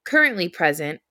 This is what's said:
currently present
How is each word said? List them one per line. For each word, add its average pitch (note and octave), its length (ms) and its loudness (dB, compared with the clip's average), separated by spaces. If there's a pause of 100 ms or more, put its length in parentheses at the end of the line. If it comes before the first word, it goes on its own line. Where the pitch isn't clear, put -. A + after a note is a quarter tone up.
currently B3+ 440 2
present D3+ 600 -2